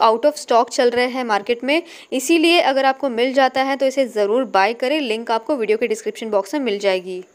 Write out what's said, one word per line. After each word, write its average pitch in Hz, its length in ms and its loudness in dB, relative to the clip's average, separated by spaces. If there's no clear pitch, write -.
out 226 220 2
of - 140 2
stock 233 320 2
चल 247 200 2
रहे 247 180 0
हैं 254 180 -6
मार्केट 220 380 -2
में, 302 180 0
इसीलिए 339 500 2
अगर 269 220 2
आपको 269 260 0
मिल 247 240 0
जाता 262 280 2
है 269 140 -2
तो 269 100 0
इसे 269 220 0
ज़रूर 208 420 0
बाय 202 240 2
करें, 254 260 -2
लिंक 233 300 -4
आपको 226 260 -2
वीडियो 214 220 0
के 240 100 -2
डिस्क्रिप्शन 220 420 -6
बॉक्स 196 240 -2
में 294 80 -2
मिल 202 160 -2
जाएगी। 185 460 -2